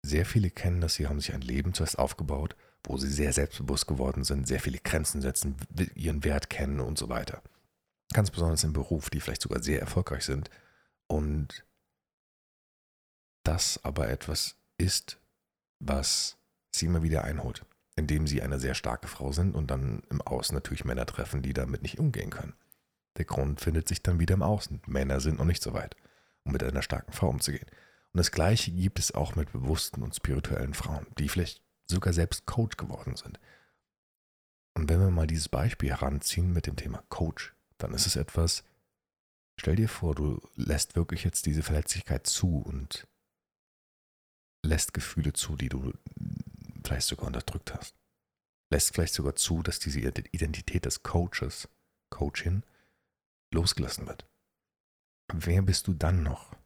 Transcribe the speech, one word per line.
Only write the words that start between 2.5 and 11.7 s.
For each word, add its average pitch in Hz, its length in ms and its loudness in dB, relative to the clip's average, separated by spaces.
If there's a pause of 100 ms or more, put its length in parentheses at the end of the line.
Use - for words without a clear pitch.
wo 67 120 -4
sie 67 120 0
sehr 71 240 2
selbstbewusst 69 540 0
geworden 65 380 0
sind, 67 220 0
sehr 65 140 0
viele - 180 -4
Grenzen 78 420 0
setzen, 67 360 -2 (140)
wi-, 85 240 0
ihren 73 300 -2
Wert 71 260 2
kennen 69 300 -2
und 64 180 -2
so 58 100 -6
weiter. - 340 -6 (680)
Ganz 104 180 4
besonders 82 340 2
im 78 80 2
Beruf, 76 380 -2
die 73 100 -2
vielleicht - 220 -6
sogar - 200 -2
sehr 71 180 0
erfolgreich - 440 0
sind. 67 260 -2 (580)
Und 76 560 0 (1800)